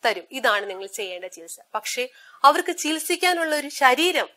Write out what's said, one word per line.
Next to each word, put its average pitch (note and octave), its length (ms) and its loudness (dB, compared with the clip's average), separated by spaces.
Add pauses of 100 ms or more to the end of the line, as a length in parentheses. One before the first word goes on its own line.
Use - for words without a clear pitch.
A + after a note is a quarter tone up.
തരും, G3 260 0
ഇതാണ് A3+ 400 0
നിങ്ങൾ F#3+ 160 -10
ചെയ്യേണ്ട F#3 480 -10
ചികിത്സ. E3 240 -18 (160)
പക്ഷേ A3 280 -4 (420)
അവർക്ക് E4+ 320 6
ചികിത്സിക്കാനുള്ള E4 840 0
ഒരു C#4+ 100 -8 (100)
ശരീരം C#4 560 4